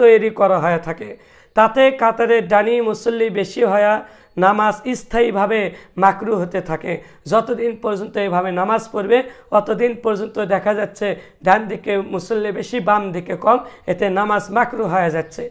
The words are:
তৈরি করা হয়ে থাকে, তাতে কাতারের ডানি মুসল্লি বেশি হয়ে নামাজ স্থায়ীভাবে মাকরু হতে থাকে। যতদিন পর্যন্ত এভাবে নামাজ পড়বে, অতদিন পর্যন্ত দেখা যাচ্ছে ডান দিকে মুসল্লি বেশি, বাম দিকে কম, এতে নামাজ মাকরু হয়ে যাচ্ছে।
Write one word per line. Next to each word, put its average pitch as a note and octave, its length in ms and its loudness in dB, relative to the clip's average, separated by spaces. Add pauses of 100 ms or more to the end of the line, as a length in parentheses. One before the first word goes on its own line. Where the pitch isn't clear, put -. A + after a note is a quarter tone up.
তৈরি A3 300 6 (100)
করা F#3+ 240 4
হয়ে E3+ 220 0
থাকে, E3+ 240 -10 (460)
তাতে A3 260 4 (180)
কাতারের A3+ 420 2 (100)
ডানি G#3 220 4 (140)
মুসল্লি A3+ 400 -2 (100)
বেশি G3 240 -2 (100)
হয়ে G#3 220 4 (500)
নামাজ G#3 300 4 (260)
স্থায়ীভাবে G#3+ 600 0 (420)
মাকরু G3 380 2
হতে F3 200 -4 (100)
থাকে। - 220 -6 (400)
যতদিন A3+ 400 0 (100)
পর্যন্ত G#3 320 -6 (120)
এভাবে F#3 240 -2 (100)
নামাজ G#3+ 220 0 (100)
পড়বে, G#3 260 2 (400)
অতদিন A3 340 0 (120)
পর্যন্ত G#3+ 320 -4 (180)
দেখা G#3 240 0
যাচ্ছে G#3 280 -6 (400)
ডান G3+ 140 4 (100)
দিকে - 220 -6 (220)
মুসল্লি G#3 440 -4
বেশি, - 200 -6 (100)
বাম G#3 140 4 (120)
দিকে F3 200 -6 (100)
কম, A#3 140 4 (340)
এতে F#3+ 140 -2 (120)
নামাজ G#3 260 0 (120)
মাকরু A#3 360 0
হয়ে F3 240 0
যাচ্ছে। - 340 -8